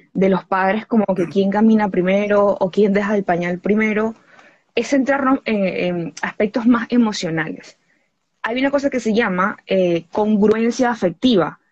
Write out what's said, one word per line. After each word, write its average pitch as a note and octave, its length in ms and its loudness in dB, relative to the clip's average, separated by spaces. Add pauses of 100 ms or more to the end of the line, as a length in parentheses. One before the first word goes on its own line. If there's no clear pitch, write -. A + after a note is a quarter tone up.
(140)
de F#3+ 140 2
los F#3 160 0
padres, F#3+ 420 -2
como G#3+ 180 2 (120)
que F3 120 -2
quién G3 220 0
camina G#3+ 380 2
primero G3+ 580 2 (140)
o F#3+ 100 0
quién G3+ 220 2
deja G#3 240 0
el G3 80 -2
pañal F3 340 -2
primero, G#3+ 560 -2 (600)
es A#3+ 140 -4
centrarnos C4+ 560 0
en, G#3 200 -2
en F3 580 -4
aspectos G#3+ 440 -4
más A#3 240 2
emocionales. G3 880 -2 (640)
Hay A#3+ 180 -4
una C#4 100 0
cosa C#4 200 -2
que B3+ 100 -4
se A3 140 -2
llama, G3 420 0 (100)
eh, F3+ 460 0
congruencia A3 760 2
afectiva, F#3+ 680 0 (140)